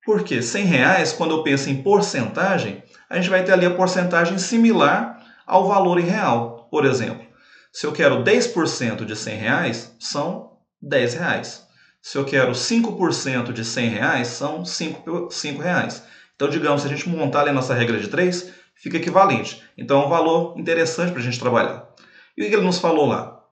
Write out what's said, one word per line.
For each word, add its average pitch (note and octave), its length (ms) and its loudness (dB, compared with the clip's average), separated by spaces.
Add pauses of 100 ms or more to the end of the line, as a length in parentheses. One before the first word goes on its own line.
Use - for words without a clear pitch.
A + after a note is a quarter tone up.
Porque F3 380 0
cem G3+ 220 -4
reais, E3 480 4
quando D#3+ 200 -2
eu D#3 120 0
penso C#3 260 0
em C3 120 -2
porcentagem, D#3+ 1000 0 (260)
a - 80 -6
gente F3+ 140 0
vai F#3 140 4
ter F#3+ 80 4
ali F3+ 140 6
a F3 80 2
porcentagem F3 640 0
similar G3+ 800 2 (260)
ao F#3+ 200 4
valor F#3+ 320 4
em E3+ 80 2
real. D3 640 -2
Por D3+ 140 0
exemplo, B2 400 0 (480)
se - 140 -8
eu D3 60 -4
quero C3+ 300 2
dez A3+ 260 4
por D#3+ 180 0
cento A2 380 -4
de G#2+ 100 -8
cem G#2 220 -8
reais, A#2 640 -2
são - 580 -8 (240)
dez B2 340 0
reais. D3 540 -6 (340)
Se - 140 -10
eu C#3 80 0
quero C3 300 2
cinco A3+ 420 0
por E3+ 160 0
cento B2 400 -4
de A2+ 120 -6
cem A#2 260 -2
reais, A#2+ 360 -2
são D#3 380 -6
cinco, E3+ 680 -8
cinco D3 320 -8
reais. E3+ 420 -4 (300)
Então, C#3+ 140 0
digamos, D3 320 2
se C#3 80 -2
a - 20 -2
gente C#3+ 180 -6
montar D3 340 0
ali C#3+ 80 2
a - 20 0
nossa C3 220 0
regra A#2 260 0
de G2+ 80 -6
três, - 460 -2 (200)
fica C#3+ 220 -8
equivalente. F3 680 2 (140)
Então, C3+ 240 2
é C#3+ 60 0
um - 20 -2
valor E3 500 0
interessante E3 540 0
pra B2+ 80 -6
gente A#2+ 180 -4
trabalhar. A#2 480 0 (480)
E - 80 -6
o - 60 -2
que G#3 60 0
ele G3+ 100 4
nos F3+ 140 2
falou D#3+ 260 2
lá? - 340 -4 (140)